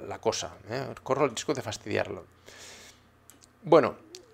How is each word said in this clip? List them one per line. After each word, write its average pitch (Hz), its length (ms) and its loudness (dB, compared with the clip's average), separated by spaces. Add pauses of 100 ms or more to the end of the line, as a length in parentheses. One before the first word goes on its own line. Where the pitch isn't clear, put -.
la 98 140 -10
cosa, 104 340 0 (160)
¿eh? 113 320 -6
Corro 131 220 0
el 131 60 4
riesgo 120 240 -4
de 123 80 -6
fastidiarlo. 98 600 -4 (1400)
Bueno, 147 320 6 (380)